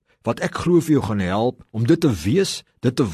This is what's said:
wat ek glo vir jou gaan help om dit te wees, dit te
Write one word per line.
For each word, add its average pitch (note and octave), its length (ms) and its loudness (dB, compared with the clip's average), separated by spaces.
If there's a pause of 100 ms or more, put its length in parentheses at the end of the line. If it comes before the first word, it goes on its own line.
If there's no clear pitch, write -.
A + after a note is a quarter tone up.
(260)
wat A#2 180 -2
ek - 200 -6
glo E3+ 180 4
vir D#3 160 2
jou A2 80 0
gaan G#2 180 -2
help G#2+ 380 -2 (100)
om A#2 160 -2
dit E3+ 120 4
te D3 100 2 (140)
wees, E3+ 380 -2 (220)
dit B2 120 0
te C#3 180 2